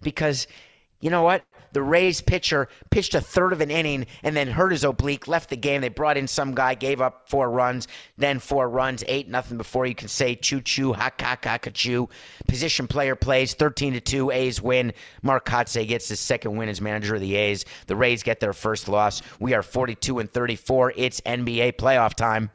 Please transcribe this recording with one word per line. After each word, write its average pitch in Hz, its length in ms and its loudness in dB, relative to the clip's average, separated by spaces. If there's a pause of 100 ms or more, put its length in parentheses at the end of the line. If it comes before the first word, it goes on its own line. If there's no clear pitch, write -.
Because, 147 440 -2 (540)
you 151 100 -2
know 170 120 2
what? 175 200 4 (300)
The 139 100 0
Rays 170 380 4
pitcher 156 480 0 (220)
pitched - 240 0
a 156 60 4
third 185 320 2
of 170 80 -2
an 147 100 0
inning 147 360 0 (180)
and 151 120 0
then 143 120 2
hurt 175 240 2
his 156 100 0
oblique, 139 460 0
left 165 220 0
the 143 60 -4
game. 139 260 0
They 127 60 -2
brought 147 280 0
in 139 100 -2
some 135 260 -2
guy, 131 220 2
gave 131 260 -2
up - 280 -2
four 135 200 0
runs, 123 380 0 (320)
then 135 220 0
four 131 280 0
runs, 127 380 -2
eight 135 220 -2
nothing 120 280 -4
before 127 300 -2
you 123 80 -2
can 110 140 -12
say 123 260 0
choo-choo, 135 580 -2
ha-ka-ka-ka-choo. 123 1160 -2 (400)
Position 135 400 0
player 139 260 0
plays, 131 400 2
thirteen 143 380 2
to 123 80 -2
two, 135 320 0
A's 127 280 0
win. 123 320 2 (300)
Mark 131 240 2
Kotsay 120 400 0
gets 117 220 -2
his 104 100 -6
second 113 380 -2
win 110 120 -4
as 98 120 -6
manager 104 340 -2
of 107 60 -2
the 95 160 -2
A's. 104 280 0 (220)
The 95 80 -4
Rays 120 300 2
get 113 160 -2
their 104 120 0
first 110 360 -2
loss. 104 340 2 (160)
We 123 160 0
are 107 80 2
forty-two 123 560 -2
and 110 100 -4
thirty-four. 123 680 0
It's 123 280 -2
N 120 200 -2
B 117 160 -2
A 123 100 4
playoff 123 440 4
time. 110 400 0